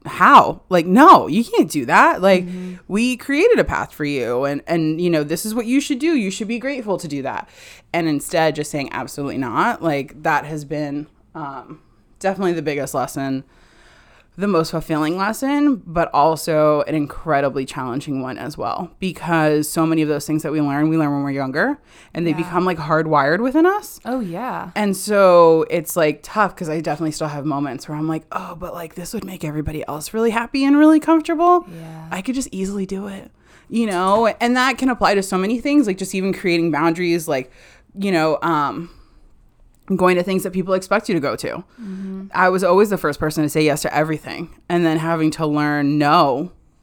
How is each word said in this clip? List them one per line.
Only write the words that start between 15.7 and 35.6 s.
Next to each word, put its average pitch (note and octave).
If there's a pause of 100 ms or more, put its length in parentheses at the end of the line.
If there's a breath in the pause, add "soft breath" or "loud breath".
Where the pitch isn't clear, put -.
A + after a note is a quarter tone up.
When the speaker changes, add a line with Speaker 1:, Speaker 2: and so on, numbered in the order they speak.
Speaker 1:
but E3
also D3+
an -
incredibly C#3+
challenging C3+
one B2+
as C#3
well, E3
because D#3
so D#3+
many D#3+
of D3
those D3
things D3+
that D3
we D#3
learn, D3
we D#3+
learn D3+
when C#3+
we're C#3
younger, C#3 (360 soft breath)
and E3+
they E3
Speaker 2:
Yeah. C#3+
Speaker 1:
become, F3
like, F3+
hardwired D#3
within C4+
us. G#4
Speaker 2:
Oh, B3+
yeah. F#3
Speaker 1:
And G3+
so F3
it's, E3
like, D3+
tough, G#3
'cause E3+
I D#3+
definitely D#3
still D#3
have D3
moments C#3
where D3+
I'm D#3
like, D#3+
"Oh, F3+
but, F3
like, E3
this F3
would G3+
make F#3+
everybody D3+
else D3
really A3+
happy A#3
and C#4
really D4+
comfortable. E4
Speaker 2:
Yeah. D#3+
Speaker 1:
I F3+
could B3+
just B3
easily F#3+
do G3
it," G3 (380 soft breath)
you A3+
know? G3+
And A#3+
that B3+
can C4
apply G3+
to G3
so F#3+
many G#3
things, C#4+